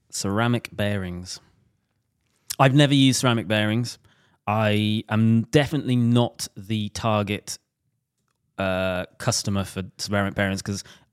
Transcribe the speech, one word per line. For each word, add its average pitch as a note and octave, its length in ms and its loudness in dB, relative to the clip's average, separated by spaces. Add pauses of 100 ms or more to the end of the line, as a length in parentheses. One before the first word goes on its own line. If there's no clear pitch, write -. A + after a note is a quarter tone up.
(120)
ceramic A2+ 600 -2
bearings. F#2 680 -6 (1200)
I've C3+ 160 6
never C#3+ 180 6
used C3+ 280 4
ceramic A#2 260 0
bearings. G#2+ 500 0 (480)
I G#2+ 640 2
am A2+ 400 4
definitely C#3 460 0
not A#2+ 520 2 (100)
the G#2 320 -6
target, G#2 680 -4 (1000)
uh, F#2 480 -2 (120)
customer G2 460 -2
for F#2+ 200 -8 (140)
ceramic G2+ 380 -2
bearings F#2+ 260 -2
'cause G2+ 220 -6 (300)